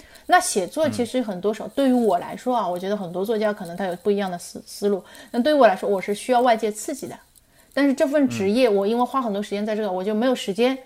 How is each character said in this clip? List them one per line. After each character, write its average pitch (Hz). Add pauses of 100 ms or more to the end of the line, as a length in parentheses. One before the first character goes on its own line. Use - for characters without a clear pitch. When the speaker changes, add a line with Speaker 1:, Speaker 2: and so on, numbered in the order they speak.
(260)
Speaker 1:
那 349
写 190
作 302
其 233
实 254
很 208
多 202
时 214
候， -
Speaker 2:
嗯。 -
Speaker 1:
对 277
于 254
我 220
来 175
说 247
啊， 208
我 180
觉 190
得 208
很 180
多 185
作 220
家 208
可 208
能 170
他 196
有 180
不 208
一 202
样 196
的 175
思-， -
思 -
路。 196 (260)
那 240
对 294
于 -
我 262
来 185
说， 190
我 196
是 202
需 -
要 240
外 240
界 220
刺 269
激 -
的。 233 (600)
但 277
是 269
这 311
份 277
职 214
业， 240
Speaker 2:
嗯。 202
Speaker 1:
我 196
因 233
为 247
花 262
很 226
多 202
时 -
间 202
在 214
这 214
个， 202
我 185
就 208
没 214
有 262
时 220
间 247